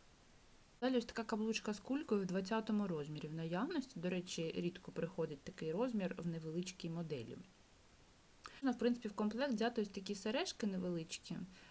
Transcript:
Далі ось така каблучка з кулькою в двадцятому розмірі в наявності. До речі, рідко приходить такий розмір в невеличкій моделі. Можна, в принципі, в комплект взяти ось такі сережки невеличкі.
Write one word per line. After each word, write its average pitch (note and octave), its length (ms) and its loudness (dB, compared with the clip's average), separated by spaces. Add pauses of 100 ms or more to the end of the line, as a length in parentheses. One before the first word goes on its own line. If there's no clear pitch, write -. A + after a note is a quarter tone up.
(800)
Далі B3+ 160 4
ось A#3+ 80 6
така A#3 200 -4
каблучка A3 500 2
з - 60 -6
кулькою B3 420 2
в F#3 40 2
двадцятому G3+ 600 2
розмірі D3+ 420 -2
в D#3 60 -6
наявності. F3 640 -2
До F3+ 100 2
речі, F3 460 0
рідко F3+ 360 -2
приходить D#3+ 500 -2
такий - 300 -4
розмір G3+ 460 2
в E3 80 -2
невеличкій E3 640 -2
моделі. D#3 480 -4 (1160)
Можна, C4+ 160 2
в A#3 80 0
принципі, A#3+ 300 4
в G#3 40 -4
комплект A3+ 420 2
взяти A3+ 280 2
ось G3+ 60 -2
такі G3 260 -4
сережки A#3 520 0
невеличкі. F3+ 720 -2 (340)